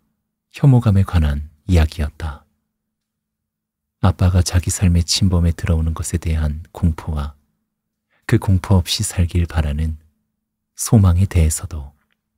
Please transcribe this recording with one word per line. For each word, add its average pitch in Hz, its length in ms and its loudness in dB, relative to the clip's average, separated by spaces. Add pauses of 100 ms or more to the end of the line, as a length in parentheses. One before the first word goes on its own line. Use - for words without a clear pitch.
(520)
혐오감에 117 520 4
관한 76 460 -2 (160)
이야기였다. 78 760 -2 (1600)
아빠가 90 400 2
자기 - 280 -2
삶의 85 360 2
침범에 87 460 0
들어오는 80 420 -2
것에 80 240 -6
대한 78 560 -4
공포와 78 600 -4 (920)
그 113 120 2
공포 95 380 0
없이 - 260 0
살길 90 440 -2
바라는 78 520 -4 (800)
소망에 95 500 4
대해서도. 80 680 -2 (440)